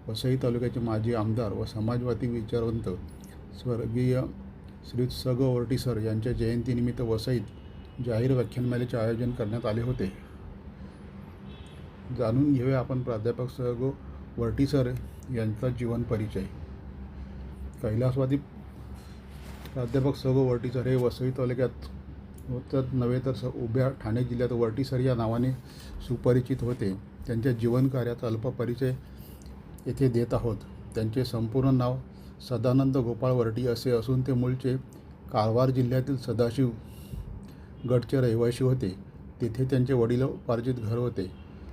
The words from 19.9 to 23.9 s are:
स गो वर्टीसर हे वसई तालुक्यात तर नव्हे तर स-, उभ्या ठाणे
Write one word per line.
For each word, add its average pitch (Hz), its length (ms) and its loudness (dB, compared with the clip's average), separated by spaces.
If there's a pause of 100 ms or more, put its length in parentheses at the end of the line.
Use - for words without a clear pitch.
स - 100 -4
गो 131 160 6
वर्टीसर 123 440 2
हे 131 100 4
वसई 123 340 2
तालुक्यात 127 380 2 (1040)
तर 135 100 4 (100)
नव्हे 123 280 4
तर 131 120 0
स-, - 120 -4
उभ्या 127 440 2
ठाणे 120 360 0